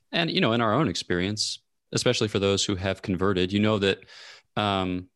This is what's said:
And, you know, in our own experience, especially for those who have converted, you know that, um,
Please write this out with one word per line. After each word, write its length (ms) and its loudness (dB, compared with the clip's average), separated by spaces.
And, 180 -2
you 120 -2
know, 120 2
in 80 2
our 120 2
own 160 2
experience, 720 -2
especially 340 0
for 100 -2
those 260 2
who 120 -2
have 260 -4
converted, 500 0
you 80 2
know 200 2
that, 200 2
um, 600 -2